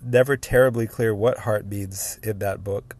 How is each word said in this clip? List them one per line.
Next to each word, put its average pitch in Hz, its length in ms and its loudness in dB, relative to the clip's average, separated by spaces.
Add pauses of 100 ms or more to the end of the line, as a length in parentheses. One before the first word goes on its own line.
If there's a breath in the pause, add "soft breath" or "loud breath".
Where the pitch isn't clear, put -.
never 127 320 4
terribly 123 520 2
clear 110 280 -2
what 110 260 0
Hart 107 260 -2
means 98 560 -8
in 107 160 -6
that 98 260 -6
book. 101 360 -8